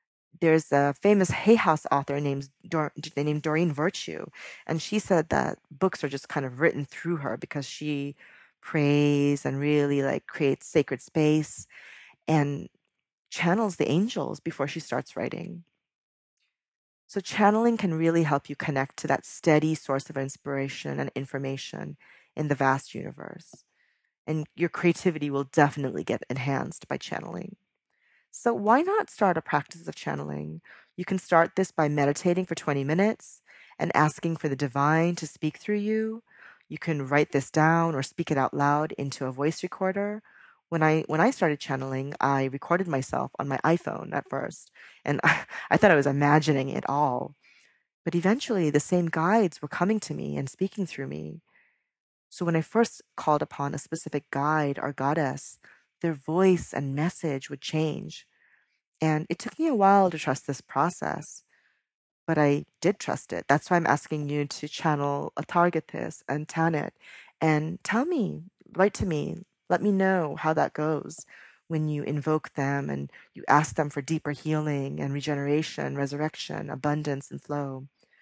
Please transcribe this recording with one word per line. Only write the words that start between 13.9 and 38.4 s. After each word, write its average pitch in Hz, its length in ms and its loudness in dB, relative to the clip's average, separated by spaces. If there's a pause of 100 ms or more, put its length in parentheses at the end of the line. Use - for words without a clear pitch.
before 143 280 -4
she 160 120 -6
starts - 360 -6
writing. 170 480 -8 (1400)
So - 120 -6
channeling 220 580 2
can 190 160 0
really 165 300 4
help 147 260 0
you 147 60 -8
connect 135 440 -2
to - 80 -8
that - 180 0
steady 156 500 2
source 139 340 -4
of 160 80 -6
inspiration 139 800 -6
and 143 140 -6
information 135 840 -8 (400)
in 151 100 -2
the 143 80 4
vast 135 400 0
universe. - 720 -12 (600)
And 156 300 -4
your 165 140 0
creativity 160 600 0
will 139 140 -2
definitely 143 600 0
get - 240 -4
enhanced 135 580 -4
by - 80 -6
channeling. - 640 -10 (760)
So 233 200 -2
why 220 280 4
not 392 280 0
start 185 260 2
a 160 60 -2
practice 151 480 -4
of - 60 -12
channeling? 147 680 -8 (340)
You 180 80 -8
can 190 160 -2
start 165 380 4
this 190 140 0
by 151 180 0
meditating 147 560 2
for 165 100 -6
twenty 143 300 -2
minutes 190 560 0 (360)
and - 160 -2
asking 160 440 2
for - 100 -4
the 139 80 0
divine 147 600 2
to 160 120 -6
speak - 300 -6
through 208 220 -2
you. 220 440 -2 (460)
You 156 80 -10
can 143 320 -2
write 143 240 4
this 143 180 0
down 165 420 4
or 131 80 -2
speak - 300 -4
it 147 60 2
out 131 160 2